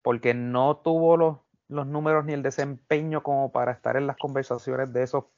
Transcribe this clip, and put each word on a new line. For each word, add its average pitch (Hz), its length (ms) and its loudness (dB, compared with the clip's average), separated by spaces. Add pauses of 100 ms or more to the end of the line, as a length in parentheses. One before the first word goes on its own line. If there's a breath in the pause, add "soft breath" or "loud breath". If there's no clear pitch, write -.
porque 120 320 2
no 123 460 0
tuvo 165 400 4
los, 160 200 2 (300)
los 143 180 -6
números 151 380 0
ni 151 80 -4
el 143 100 -4
desempeño 147 800 -2
como 139 300 -2
para 123 200 0
estar 120 260 -2
en 139 80 -2
las 135 100 -6
conversaciones 131 800 -4
de 123 80 0
esos 131 220 -4 (140)